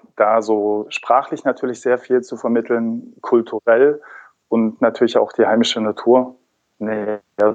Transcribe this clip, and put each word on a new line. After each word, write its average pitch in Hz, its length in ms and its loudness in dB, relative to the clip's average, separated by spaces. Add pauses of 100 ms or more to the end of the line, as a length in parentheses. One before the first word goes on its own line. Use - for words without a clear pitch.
(180)
da 110 240 2
so 104 480 -2
sprachlich - 560 -2
natürlich 127 340 -4
sehr 123 180 0
viel 123 260 0
zu 123 120 -12
vermitteln, 117 840 -4
kulturell 120 800 2 (480)
und 113 320 0
natürlich 117 360 0
auch 107 140 0
die 113 140 0
heimische 117 340 0
Natur 123 560 0 (440)
näher 107 420 -6 (340)